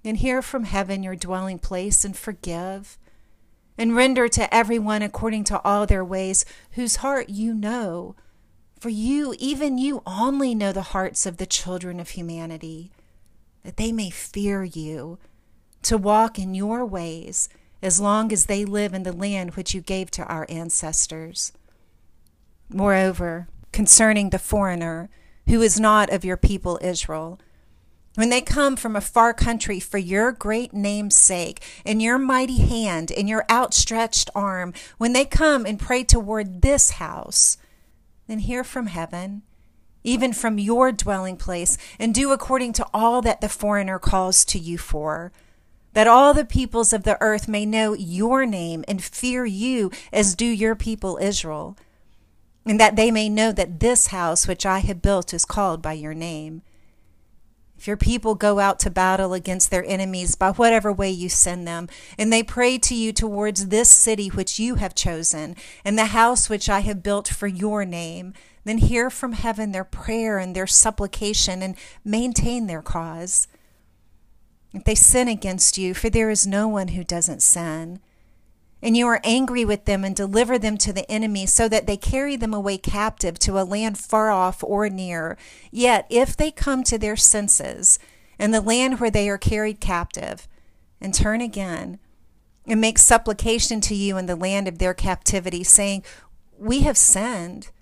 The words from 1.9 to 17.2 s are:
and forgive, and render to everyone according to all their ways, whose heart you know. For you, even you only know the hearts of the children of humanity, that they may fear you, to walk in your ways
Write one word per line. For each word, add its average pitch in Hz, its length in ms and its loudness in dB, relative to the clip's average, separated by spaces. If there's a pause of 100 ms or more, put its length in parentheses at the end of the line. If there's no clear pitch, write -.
and 196 100 -6
forgive, 190 840 -10 (800)
and 233 180 2
render 254 320 4
to - 260 0
everyone 214 460 2
according 214 440 -4
to 202 200 -2
all 208 220 2
their 190 180 4
ways, 190 400 -2 (280)
whose 240 240 -2
heart 269 340 -2
you 220 240 -4
know. 202 600 -6 (640)
For 233 120 -8
you, 254 480 -2
even 269 400 -2
you 269 280 -2
only 254 480 0
know 202 180 0
the 185 200 -6
hearts 190 320 -2
of 175 140 -6
the 185 80 -6
children 180 520 -6
of 170 120 -12
humanity, 165 840 -12 (680)
that - 160 -10
they 226 140 -2
may 208 180 -4
fear 202 520 -4
you, 156 560 -10 (680)
to 226 120 2
walk 214 420 2
in 190 160 -6
your 214 300 -4
ways 170 640 -6 (320)